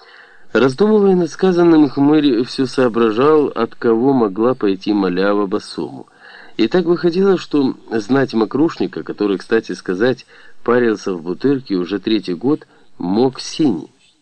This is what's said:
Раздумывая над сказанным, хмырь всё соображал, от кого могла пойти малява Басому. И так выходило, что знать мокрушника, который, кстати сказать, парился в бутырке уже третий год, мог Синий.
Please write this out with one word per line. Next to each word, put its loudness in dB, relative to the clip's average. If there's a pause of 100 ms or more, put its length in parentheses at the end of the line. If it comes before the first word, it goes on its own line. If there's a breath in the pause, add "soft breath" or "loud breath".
(540 loud breath)
Раздумывая 4
над 0
сказанным, 4
хмырь 2
всё -4
соображал, 2
от -4
кого 2
могла 0
пойти -2
малява 0
Басому. -8 (480 loud breath)
И 0
так 0
выходило, 2
что -2 (160)
знать 0
мокрушника, -2
который, -4
кстати -2
сказать, -4 (380 loud breath)
парился 0
в -8
бутырке -4
уже -4
третий -4
год, -4 (320 soft breath)
мог -2
Синий. -4 (300)